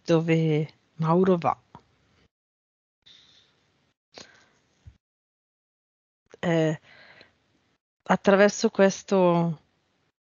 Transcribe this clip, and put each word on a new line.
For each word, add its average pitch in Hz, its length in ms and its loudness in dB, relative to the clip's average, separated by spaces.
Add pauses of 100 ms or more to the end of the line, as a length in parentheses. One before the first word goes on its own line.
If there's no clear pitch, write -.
dove 160 640 0 (260)
Mauro 175 420 0
va. 151 180 -2 (4000)
Eh, 160 360 -2 (1300)
attraverso 202 680 0
questo, 175 920 0 (640)